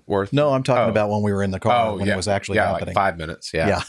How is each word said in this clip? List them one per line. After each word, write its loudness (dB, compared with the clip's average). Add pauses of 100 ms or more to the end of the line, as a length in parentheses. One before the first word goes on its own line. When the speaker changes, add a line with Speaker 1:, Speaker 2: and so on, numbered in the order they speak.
Speaker 1:
worth. -2
Speaker 2:
No, 2
I'm 0
talking 2
Speaker 1:
Oh. 2
Speaker 2:
about 0
when 0
we 0
were 0
in 0
the -6
car, 2
Speaker 1:
Oh, -4
Speaker 2:
when -2
Speaker 1:
yeah. 2
Speaker 2:
it -2
was -4
actually -2
Speaker 1:
Yeah, 2
like, -2
Speaker 2:
happening. -8
Speaker 1:
five 2
minutes, -10
yeah. 0